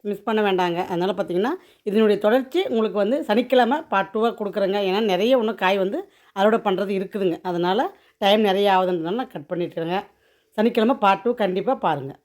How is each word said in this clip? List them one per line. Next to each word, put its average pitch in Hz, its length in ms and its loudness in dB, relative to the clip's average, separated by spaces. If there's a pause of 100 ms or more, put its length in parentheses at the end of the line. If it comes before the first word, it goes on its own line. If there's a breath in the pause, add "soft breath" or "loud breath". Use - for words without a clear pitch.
மிஸ் 202 220 -8
பண்ண 220 180 0
வேண்டாங்க. 180 400 0
அதனால 180 300 -2
பார்த்தீங்கன்னா, 185 400 -2 (340 soft breath)
இதனுடைய 208 320 2
தொடர்ச்சி 254 460 0
உங்களுக்கு 220 340 -2
வந்து 214 260 0
சனிக்கிழமை 247 540 2 (100)
பார்ட் 196 240 -2
டூவா 226 180 0
கொடுக்குறேங்க. 202 520 -2
ஏன்னா, 190 220 0
நிறைய 220 360 2
இன்னும் 220 200 -4
காய் 196 180 2
வந்து 202 220 -2 (360 soft breath)
அறுவடை 214 240 4
பண்ணுறது 196 340 -2
இருக்குதுங்க. 190 480 -2
அதனால 185 460 0 (320 soft breath)
டைம் 214 220 4
நிறைய 202 280 2
ஆகுதுன்றதுனால 185 500 0
நான் - 140 -12
கட் 151 160 -14
பண்ணிட்டுருக்கேங்க. 170 500 -4 (580)
சனிக்கிழமை 226 400 2
பார்ட் 196 260 2
டூ 233 100 0
கண்டிப்பா 196 440 -2
பாருங்க. 143 360 -4 (100)